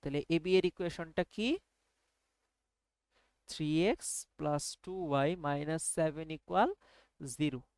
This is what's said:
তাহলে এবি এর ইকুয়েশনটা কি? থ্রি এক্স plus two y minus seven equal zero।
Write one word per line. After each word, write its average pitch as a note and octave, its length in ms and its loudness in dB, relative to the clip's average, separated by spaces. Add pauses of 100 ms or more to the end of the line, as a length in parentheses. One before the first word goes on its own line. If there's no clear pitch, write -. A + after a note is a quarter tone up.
তাহলে C#3+ 180 -2 (160)
এবি E3 220 2
এর F3+ 140 4
ইকুয়েশনটা F3 520 -4 (120)
কি? G#3+ 120 0 (2000)
থ্রি D3+ 180 -4 (220)
এক্স - 180 -4 (280)
plus D3 260 -2 (200)
two F#3 180 -8 (240)
y D#3 40 4 (180)
minus D3 360 -2 (140)
seven D#3+ 300 0 (100)
equal G3 320 2 (680)
zero। C#3 260 0 (160)